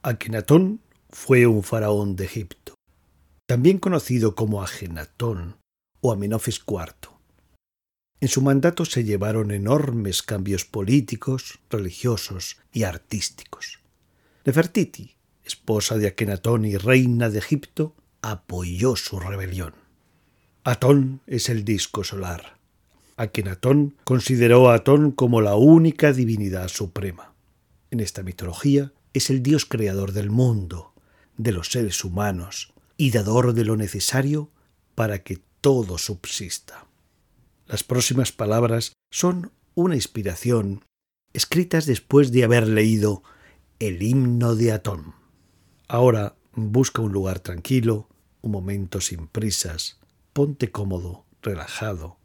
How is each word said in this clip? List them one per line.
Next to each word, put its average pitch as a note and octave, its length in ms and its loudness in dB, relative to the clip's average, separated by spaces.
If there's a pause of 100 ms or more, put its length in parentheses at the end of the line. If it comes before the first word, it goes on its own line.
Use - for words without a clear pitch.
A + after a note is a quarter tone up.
Akenatón C#3 760 0 (300)
fue B2 360 4
un G#2+ 180 2
faraón G#2 500 -2
de F#2+ 120 -6
Egipto, - 480 -12 (720)
también C3+ 320 4
conocido B2 580 0
como G#2+ 260 -2
Ajenatón F2+ 920 -10 (440)
o B2 120 2
Amenofis G#2 480 -4
cuarto. - 580 -10 (1000)
En C3+ 80 -2
su - 120 -2
mandato C#3 440 2
se C3+ 180 -4
llevaron G#2+ 480 -2
enormes A2 720 -2
cambios G2 420 -4
políticos, A#2 920 -2 (100)
religiosos G2+ 920 -6 (140)
y A2+ 120 -2
artísticos. - 960 -10 (640)
Nefertiti, E3 720 -2 (280)
esposa - 540 -4
de G#2 80 2
Akenatón G#2+ 580 -2
y G#2 120 -2
reina A#2+ 520 2
de G#2+ 120 -2
Egipto, D#3 560 -4 (260)
apoyó F2+ 720 -4
su - 240 -8
rebelión. F#2 560 -8 (880)
Atón C3 640 2
es B2 220 -4
el A2+ 160 -2
disco G2+ 400 -4
solar. F2+ 540 -10 (580)
Akenatón B2 880 0
consideró B2 680 8
a A#2+ 40 8
Atón C#3 360 4
como A#2+ 300 2
la G#2 160 2
única D3+ 560 8
divinidad G#2+ 560 -2
suprema. F#2 680 -10 (560)
En B2 80 -4
esta G2+ 240 -6
mitología C#3 720 -2 (200)
es - 180 -2
el C3 120 0
dios C#3+ 220 2
creador G2 480 -2
del G2+ 180 -4
mundo, G#2 640 0 (440)
de A2 160 -2
los F2 160 -6
seres A2 360 -4
humanos F#2 680 -6 (240)
y C#3+ 140 0
dador A2+ 440 2
de A#2 100 0
lo A2 120 0
necesario C3 760 -2 (440)
para G#2 280 -4
que - 180 -12 (200)
todo A#2 380 2
subsista. - 880 -10 (800)
Las - 180 -8
próximas B2+ 480 0
palabras A2+ 600 0 (180)
son F3+ 420 -2 (220)
una F3 200 2
inspiración, G#2 920 -2 (480)
escritas E3+ 540 0
después C#3 460 4
de B2 120 6
haber A#2 220 4
leído G#2+ 560 2 (560)
el F#2 240 -6
himno A#2+ 520 2
de A2+ 180 2
Atón. G2 420 -8 (720)
Ahora A#2 500 2 (180)
busca A2+ 480 0
un G#2+ 100 -2
lugar F#2 280 -4
tranquilo, A2 680 -2 (320)
un A2 120 -6
momento G2 480 -6
sin E2+ 280 -8
prisas, G2 680 -6 (340)
ponte C#3+ 380 -2
cómodo, F2+ 540 -8 (180)
relajado. F#2 840 -10